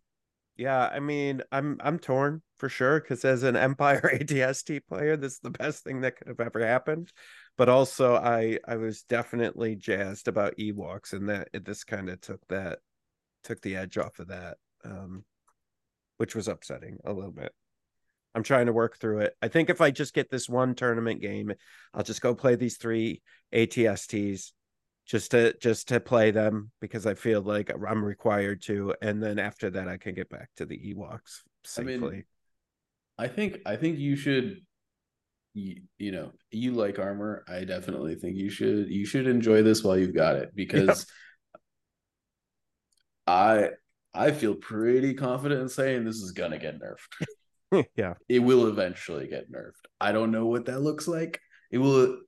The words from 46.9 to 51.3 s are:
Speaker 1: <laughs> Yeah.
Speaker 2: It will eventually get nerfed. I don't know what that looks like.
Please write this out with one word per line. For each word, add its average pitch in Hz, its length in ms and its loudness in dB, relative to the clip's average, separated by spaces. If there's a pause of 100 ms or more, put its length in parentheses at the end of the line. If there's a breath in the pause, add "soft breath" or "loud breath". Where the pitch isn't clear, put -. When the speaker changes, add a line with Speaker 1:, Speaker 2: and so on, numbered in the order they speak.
Speaker 1:
<laughs> 170 160 4 (100)
Yeah. 92 180 -2 (160)
Speaker 2:
It 123 80 6
will 123 300 8
eventually 87 600 -4
get 64 240 -10
nerfed. 55 200 -16 (280)
I 104 120 2
don't 113 180 2
know 113 160 0
what 120 200 0
that 131 140 -4
looks 151 260 -2
like. 165 320 -4 (320 soft breath)